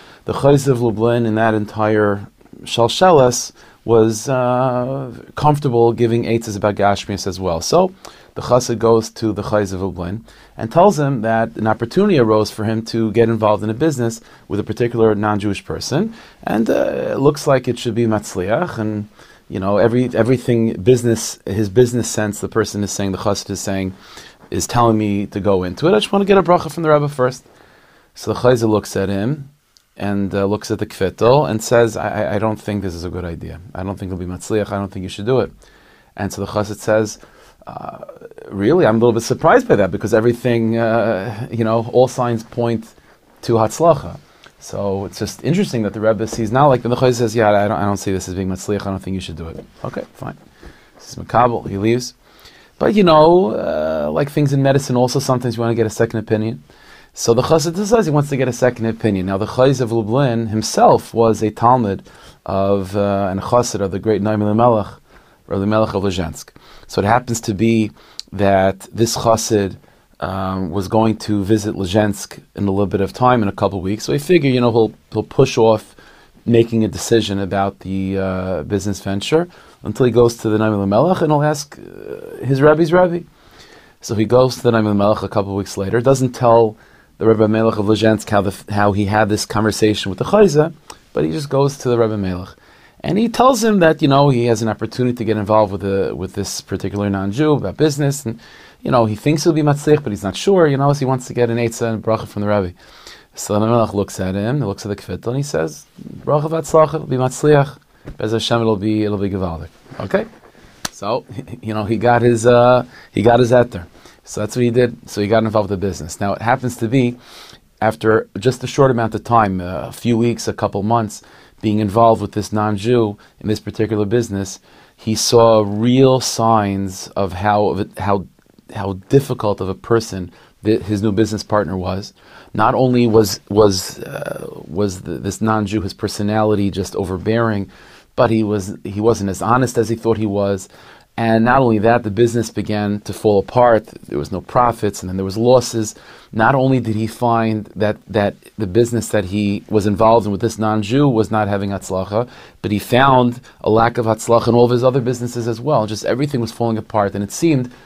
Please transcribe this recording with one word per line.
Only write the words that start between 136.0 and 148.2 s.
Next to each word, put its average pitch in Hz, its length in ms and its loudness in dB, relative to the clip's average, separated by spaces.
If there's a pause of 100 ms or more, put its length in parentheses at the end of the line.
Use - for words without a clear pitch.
just 92 260 -6
overbearing, 101 760 -2 (460)
but 120 140 4
he 110 120 2
was, 104 420 -4
he 101 160 -6
wasn't 104 300 2
as 92 120 -6
honest 123 360 0
as 110 100 0
he 113 80 -2
thought 113 200 0
he 107 100 -2
was. 101 420 -2 (480)
And 113 280 2
not 127 160 4
only 113 200 4
that, 117 220 4
the 110 80 -4
business 113 400 0
began 104 520 -4
to - 100 -12
fall 104 280 2
apart. 117 460 4 (220)
There 64 100 -4
was 85 140 -6
no 92 80 -4
profits, 117 640 -2
and 92 60 -8
then 92 80 -6
there 95 80 -4
was 95 120 -6
losses. 117 580 2 (380)
Not 113 220 2
only 131 260 2
did 110 140 -4
he 110 120 -2
find 113 600 -2 (100)
that, 104 300 -2
that 101 300 0 (200)